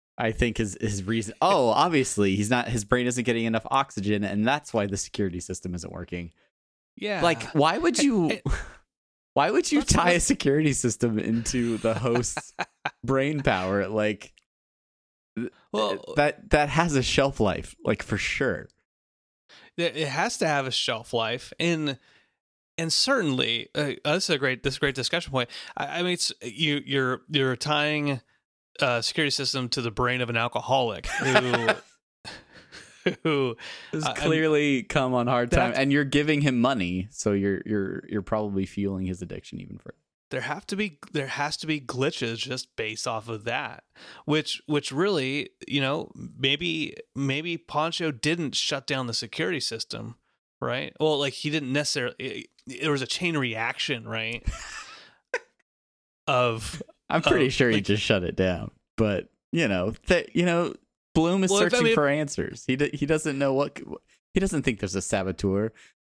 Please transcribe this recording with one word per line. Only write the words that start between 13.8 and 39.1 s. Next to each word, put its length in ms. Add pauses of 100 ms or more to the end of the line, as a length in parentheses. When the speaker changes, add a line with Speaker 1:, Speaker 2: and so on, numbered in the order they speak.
Speaker 1:
Like, 460 (1040)
th-, 140 (200)
Speaker 2:
Well, 320 (140)
Speaker 1:
that, 340
that 180
has 260
a 60
shelf 380
life, 440
like, 200
for 140
sure. 500 (1080)
Speaker 2:
It, 180
it 140
has 300
to 80
have 200
a 40
shelf 420
life, 460
and, 380 (800)
and 160
certainly, 800
uh, 200 (100)
that's 260
a 80
great, 260
this 100
is 40
a 40
great 140
discussion 360
point. 180 (280)
I, 220
I 40
mean, 100
it's, 180 (120)
you, 420
you're, 440
you're 260
tying 640 (600)
a 220
security 280
system 380
to 120
the 100
brain 300
of 80
an 80
alcoholic 680
who, 600 (1400)
Speaker 1:
<laughs> 180
Speaker 2:
who 320 (360)
Speaker 1:
Has 140
Speaker 2:
uh, 40
I'm 60
Speaker 1:
clearly 680
come 300
on 140
hard 240
time, 200
Speaker 2:
That's 80
Speaker 1:
and 120
you're 140
giving 360
him 200
money, 500
so 220
you're, 320
you're, 420
you're 140
probably 440
fueling 400
his 160